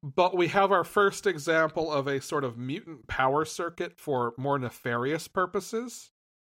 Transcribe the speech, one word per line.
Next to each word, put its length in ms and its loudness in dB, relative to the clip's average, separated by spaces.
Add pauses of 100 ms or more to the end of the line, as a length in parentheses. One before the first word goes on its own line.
But 340 2
we 120 4
have 220 4
our 140 4
first 420 2
example 640 0
of 160 0
a 140 -2
sort 240 -2
of 120 -4
mutant 500 -10
power 360 2
circuit 540 -6
for 400 -2
more 200 0
nefarious 680 -2
purposes 840 -4 (340)